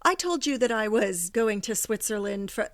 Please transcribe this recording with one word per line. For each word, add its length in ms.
I 140
told 280
you 140
that 140
I 160
was 420
going 300
to 160
Switzerland 760
for," 240